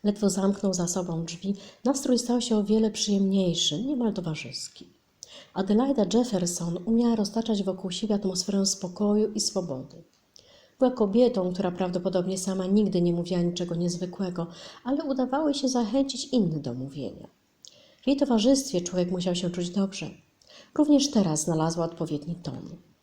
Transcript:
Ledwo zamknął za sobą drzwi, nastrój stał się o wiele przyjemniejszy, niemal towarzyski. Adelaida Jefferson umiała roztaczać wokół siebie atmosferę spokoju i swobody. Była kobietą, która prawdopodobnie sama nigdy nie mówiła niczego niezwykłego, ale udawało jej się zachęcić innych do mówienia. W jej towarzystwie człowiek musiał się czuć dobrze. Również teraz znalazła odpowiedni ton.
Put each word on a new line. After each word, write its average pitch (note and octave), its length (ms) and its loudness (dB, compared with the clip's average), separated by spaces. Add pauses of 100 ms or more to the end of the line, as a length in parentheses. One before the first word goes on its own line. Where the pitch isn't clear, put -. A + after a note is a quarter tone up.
Ledwo G3+ 260 2
zamknął G3 440 2
za F3 140 0
sobą E3+ 380 -4
drzwi, F#3+ 300 -6 (280)
nastrój B3+ 340 2
stał A#3+ 240 0
się A3+ 160 0
o G#3 60 2
wiele G#3+ 280 2
przyjemniejszy, G3 920 2
niemal B3 300 0
towarzyski. D#3+ 760 -8 (640)
Adelaida G#3+ 600 2
Jefferson F3+ 720 0
umiała A#3 300 4
roztaczać G#3+ 480 -2
wokół F#3 280 -4
siebie G#3+ 240 0
atmosferę G3 500 0
spokoju G#3 680 0
i G#3+ 60 -6
swobody. D3+ 640 -6 (760)
Była B3+ 120 4
kobietą, A3 640 2
która F3+ 180 -2
prawdopodobnie F#3 680 -2
sama F#3+ 280 -2
nigdy F#3+ 360 4
nie F3 120 4
mówiła F3 280 0
niczego F3 340 -2
niezwykłego, F3 720 -4 (360)
ale C#4+ 200 -2
udawało C4+ 460 0
jej C#4 60 0
się C4 140 -2
zachęcić B3 560 0
innych E3 360 2
do A#2+ 120 -6
mówienia. C3 540 -10 (760)
W - 40 -2
jej C#4 100 2
towarzystwie B3+ 640 4
człowiek F3+ 300 -2
musiał F3+ 240 0
się F3 140 -2
czuć F3 200 -4
dobrze. G3 400 -2 (680)
Również D4 360 4
teraz D#3+ 320 2
znalazła E3 420 0
odpowiedni E3 500 -6
ton. - 340 -12 (340)